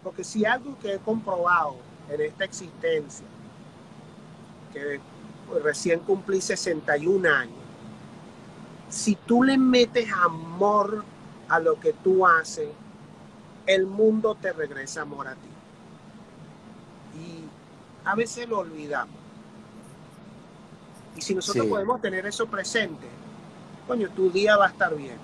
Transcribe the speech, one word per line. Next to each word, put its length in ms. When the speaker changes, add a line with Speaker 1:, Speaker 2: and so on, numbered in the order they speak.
Speaker 1:
Porque 200
si 220
algo 340
que 160
he 40
comprobado 760
en 120
esta 240
existencia, 800
que 260
recién 380
cumplí 400
sesenta 560
y 100
un 200
años, 280
si 260
tú 280
le 140
metes 540
amor 920
a 100
lo 200
que 140
tú 340
haces, 420
el 200
mundo 560
te 120
regresa 500
amor 240
a 60
ti. 160
Y 240
a 80
veces 340
lo 100
olvidamos. 560
Y 60
si 140
nosotros 300
Speaker 2:
Sí. 40
Speaker 1:
podemos 320
tener 240
eso 220
presente, 600
coño, 220
tu 220
día 260
va 100
a 20
estar 260
bien. 280